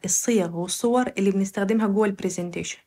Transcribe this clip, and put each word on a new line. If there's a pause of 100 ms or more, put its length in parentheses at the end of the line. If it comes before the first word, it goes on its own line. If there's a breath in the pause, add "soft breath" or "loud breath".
الصيغ
والصور (100)
اللي
بنستخدمها
جوه
البرزنتيشن.